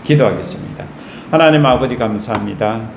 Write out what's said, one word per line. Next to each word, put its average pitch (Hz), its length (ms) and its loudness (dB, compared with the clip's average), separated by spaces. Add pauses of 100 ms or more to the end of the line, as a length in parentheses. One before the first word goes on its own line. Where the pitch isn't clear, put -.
기도하겠습니다. - 800 0 (460)
하나님 156 340 6
아버지, 123 320 2
감사합니다. 107 840 -4 (140)